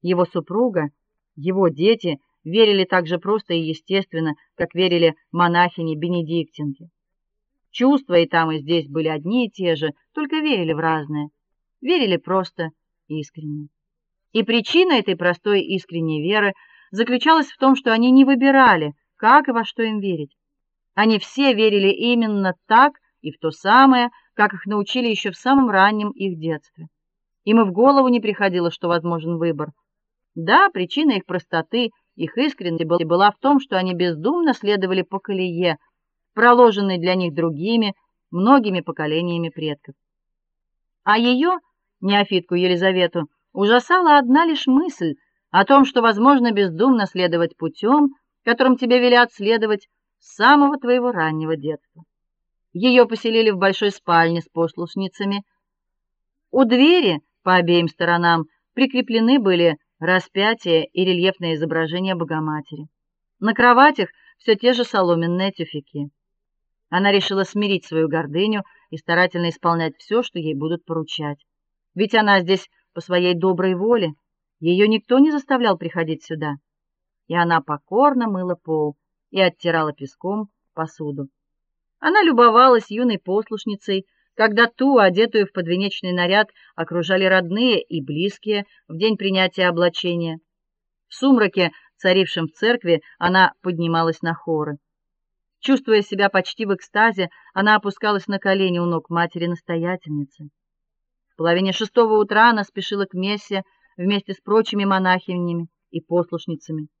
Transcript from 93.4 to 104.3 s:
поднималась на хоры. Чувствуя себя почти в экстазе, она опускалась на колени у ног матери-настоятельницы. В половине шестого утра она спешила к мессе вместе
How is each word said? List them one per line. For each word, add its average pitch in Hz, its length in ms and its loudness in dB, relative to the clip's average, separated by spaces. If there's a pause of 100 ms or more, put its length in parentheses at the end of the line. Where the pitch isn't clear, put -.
поднималась 165 580 -2
на 165 140 -4
хоры. 151 420 -6 (840)
Чувствуя 233 440 0
себя 202 260 -2
почти 196 380 -4
в 196 80 -2
экстазе, 208 540 -2 (260)
она 208 200 2
опускалась 202 520 -4
на 196 100 -6
колени 190 400 0
у 175 80 -2
ног 170 240 -4
матери-настоятельницы. 170 1400 -6 (840)
В - 20 -20
половине 175 360 0
шестого 214 500 0
утра 214 300 4
она 214 120 -2
спешила 202 420 -6
к 196 100 -18
мессе 196 480 -6 (340)
вместе 196 360 -4